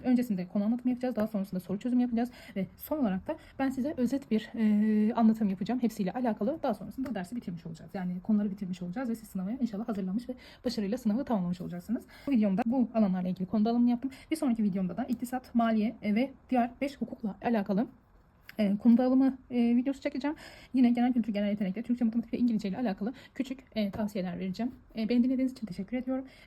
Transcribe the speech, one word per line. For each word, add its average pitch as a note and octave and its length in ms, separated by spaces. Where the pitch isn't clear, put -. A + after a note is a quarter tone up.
öncesinde A#3+ 440
konu G3+ 160
anlatımı A#3+ 260
yapacağız. B3 260
Daha G#3+ 120
sonrasında F#3+ 320
soru G3+ 200
çözümü B3 220
yapacağız. A#3+ 280
Ve F#3+ 120
son - 200
olarak F#3+ 300
da D#4+ 100
ben C4+ 100
size C4+ 280
özet B3+ 340
bir, A3 240
e, G#3+ 580
anlatım A3 360
yapacağım. G#3+ 320
Hepsiyle G#3+ 300
alakalı. B3 520
Daha B3+ 100
sonrasında B3+ 420
dersi F#3+ 200
bitirmiş F3+ 300
olacağız. E3 280
Yani F3+ 300
konuları G#3 280
bitirmiş F#3 300
olacağız A3+ 280
ve A3+ 60
siz - 140
sınava F#3+ 220
inşallah A#3 360
hazırlanmış G3+ 420
ve B3+ 40
başarıyla A3+ 320
sınavı A#3 280
tamamlamış F3+ 360
olacaksınız. F3 420
Bu C#4+ 40
videomda G#3+ 340
bu A#3+ 280
alanlarla F#3 360
ilgili F#3 180
konu G#3+ 180
dağılımını A#3+ 240
yaptım. A#3+ 220
Bir D#4+ 40
sonraki A#3+ 280
videomda F#3 340
da A#3 60
iktisat, B3 520
maliye, A3+ 460
e, G#3 140
ve C4+ 160
diğer A#3+ 220
beş C#4 200
hukukla - 420
alakalı, G#3 440
e, G3+ 180
konu A#3 200
dağılımı, C4 400
e, A#3+ 240
videosu C4+ 260
çekeceğim. C#4+ 340
Yine B3 160
genel A#3+ 240
kültür, A3+ 200
genel G3+ 160
yetenekler, G#3 340
Türkçe, A#3+ 220
matematik A3 280
ve A3+ 40
İngilizce A3+ 320
ile F#3 80
alakalı A3+ 360
küçük, C4 280
e, G3+ 160
tavsiyeler F#3+ 480
vereceğim. F#3+ 320
E, A3 120
beni A#3+ 140
dinlediğiniz B3+ 280
için - 160
teşekkür F#3+ 300
ediyorum. C4 280